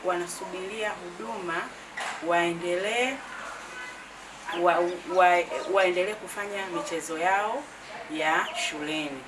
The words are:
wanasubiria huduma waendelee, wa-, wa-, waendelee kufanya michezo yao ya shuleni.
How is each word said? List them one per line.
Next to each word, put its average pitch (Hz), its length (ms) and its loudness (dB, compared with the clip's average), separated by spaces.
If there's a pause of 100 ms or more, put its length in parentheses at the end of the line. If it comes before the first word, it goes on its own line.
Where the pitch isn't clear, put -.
wanasubiria 185 840 -2
huduma 185 720 -6 (640)
waendelee, 175 880 2 (1500)
wa-, 170 220 8 (320)
wa-, 180 300 8 (280)
waendelee 190 420 4
kufanya 202 520 -6
michezo 165 520 -4
yao 202 440 2 (480)
ya 311 360 2 (220)
shuleni. 147 600 -4